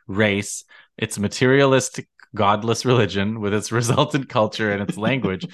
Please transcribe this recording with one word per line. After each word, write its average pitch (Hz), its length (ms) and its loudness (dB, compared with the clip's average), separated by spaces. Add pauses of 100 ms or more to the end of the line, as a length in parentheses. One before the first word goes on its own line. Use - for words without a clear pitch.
race, 104 580 -2 (320)
its - 220 -6
materialistic, 131 880 2 (260)
godless 107 500 0
religion, 110 560 0
with 101 120 -2
its 104 200 -2
<laughs> - 0 -
resultant 123 560 0
culture 110 440 0
and 101 160 -2
its 90 80 -8
language, 104 580 -2